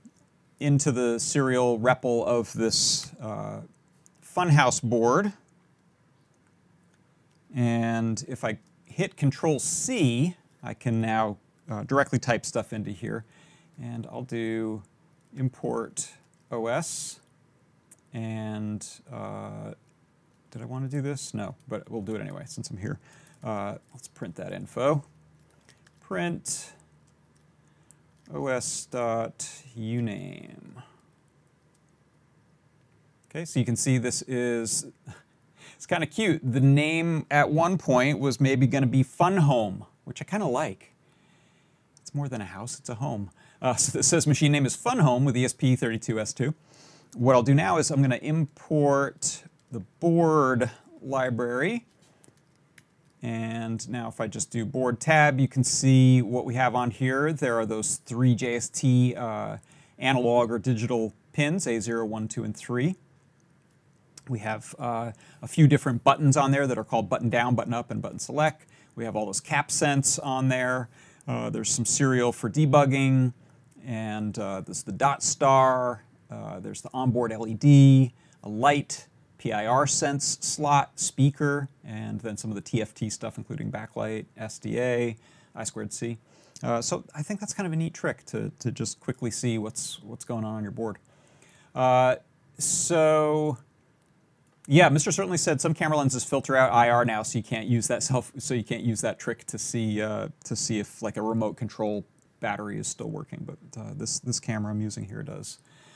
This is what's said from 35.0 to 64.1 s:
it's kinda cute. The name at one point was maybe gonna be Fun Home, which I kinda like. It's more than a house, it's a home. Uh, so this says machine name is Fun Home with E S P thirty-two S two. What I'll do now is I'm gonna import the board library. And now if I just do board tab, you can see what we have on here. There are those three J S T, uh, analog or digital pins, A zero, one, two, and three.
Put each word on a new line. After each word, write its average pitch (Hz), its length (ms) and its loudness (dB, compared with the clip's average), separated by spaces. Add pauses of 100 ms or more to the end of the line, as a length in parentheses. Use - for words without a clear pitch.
it's - 100 -20
kinda 170 200 0
cute. 214 360 0
The 131 180 0
name 156 680 4
at 147 200 4
one 165 280 2
point 127 400 2
was 127 220 -2
maybe 135 260 4
gonna 135 200 2
be 127 160 2
Fun 180 340 0
Home, 113 480 2 (200)
which - 160 -14
I - 40 -12
kinda 208 220 -4
like. 127 460 -4 (1080)
It's - 140 -14
more 143 140 -4
than 127 120 -8
a 98 60 -10
house, 95 320 -12
it's - 100 -16
a 123 80 -8
home. 110 340 -6 (300)
Uh, 127 160 0
so - 220 0
this 123 100 2
says 170 180 4
machine 147 240 4
name 143 140 4
is 117 100 0
Fun 247 260 -2
Home 127 240 4
with 131 120 2
E 127 80 4
S 120 80 0
P 127 240 2
thirty-two 113 420 -2
S 107 140 -4
two. 139 220 -2 (600)
What 131 200 4
I'll 123 80 6
do 139 120 6
now 175 220 4
is 156 140 2
I'm 139 100 2
gonna 131 160 4
import 143 1300 0 (260)
the 117 100 -8 (200)
board 156 720 4 (320)
library. 131 800 -2 (1400)
And 113 680 -6
now 117 200 -8
if 113 120 -8
I 110 80 -4
just - 240 -8
do 117 120 -2
board 123 360 -2
tab, 147 400 4
you 131 80 4
can 131 160 0
see 127 580 8
what 117 220 -2
we 117 100 -4
have 123 220 2
on 123 160 0
here. 135 400 0
There 131 260 0
are 110 80 0
those 110 300 -4
three 123 400 2
J 120 180 -2
S 117 140 -4
T, 123 480 2
uh, 107 420 -6 (400)
analog 120 540 2
or 117 60 0
digital 113 540 -2 (200)
pins, 156 340 -2
A 113 140 -2
zero, 113 260 -4
one, 107 220 -6
two, 113 160 -8
and 107 120 -8
three. 131 400 -2 (1300)